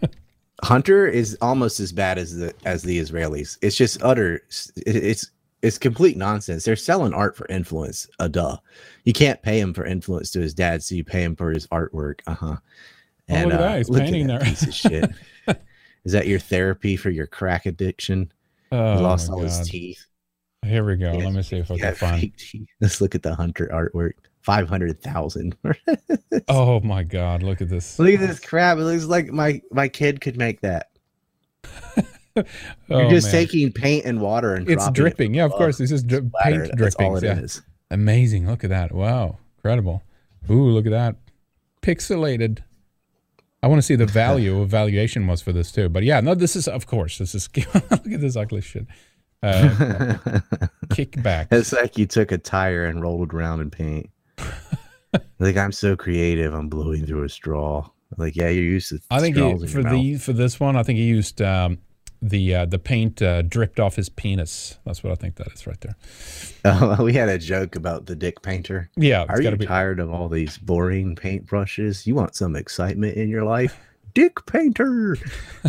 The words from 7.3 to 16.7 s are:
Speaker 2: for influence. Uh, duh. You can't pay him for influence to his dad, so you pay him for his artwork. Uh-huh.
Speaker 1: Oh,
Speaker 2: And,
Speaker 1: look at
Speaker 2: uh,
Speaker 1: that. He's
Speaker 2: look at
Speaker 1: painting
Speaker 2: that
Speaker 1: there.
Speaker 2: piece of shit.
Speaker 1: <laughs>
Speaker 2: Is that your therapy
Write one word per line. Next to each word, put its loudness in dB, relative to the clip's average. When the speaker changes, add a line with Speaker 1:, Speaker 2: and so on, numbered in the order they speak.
Speaker 2:
for -14
influence. -6
Uh, -2
duh. -2
You 4
can't 4
pay 0
him -2
for -8
influence -6
to -2
his -4
dad, 0
so -6
you -4
pay -2
him -2
for -2
his -6
artwork. -6
Uh-huh. -6
Speaker 1:
Oh, -16
Speaker 2:
And, 0
Speaker 1:
look 2
at 2
Speaker 2:
uh, 2
Speaker 1:
that. 0
He's -2
Speaker 2:
look 2
at 2
Speaker 1:
painting 0
Speaker 2:
that -2
Speaker 1:
there. 2
Speaker 2:
piece 0
of -10
shit. 0
Speaker 1:
<laughs> -2
Speaker 2:
Is -4
that 2
your 0
therapy 0